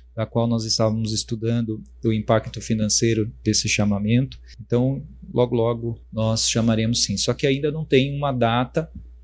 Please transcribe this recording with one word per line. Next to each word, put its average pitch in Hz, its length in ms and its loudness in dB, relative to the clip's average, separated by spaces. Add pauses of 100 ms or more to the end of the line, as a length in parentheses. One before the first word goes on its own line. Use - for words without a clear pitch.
(160)
da 110 80 -4
qual 117 220 0
nós 113 180 0
estávamos 110 480 2
estudando 110 720 -2 (200)
o 113 100 2
impacto 110 480 0
financeiro 110 680 0 (140)
desse 107 240 2
chamamento. 107 720 0 (180)
Então, 127 480 0 (260)
logo, 123 220 2
logo 117 460 -2 (100)
nós 110 380 0
chamaremos 113 560 2
sim. 98 140 -2
Só 120 160 0
que 147 120 -2
ainda 143 240 0
não 156 140 -4
tem 139 320 2
uma 143 160 -2
data, 123 580 0 (320)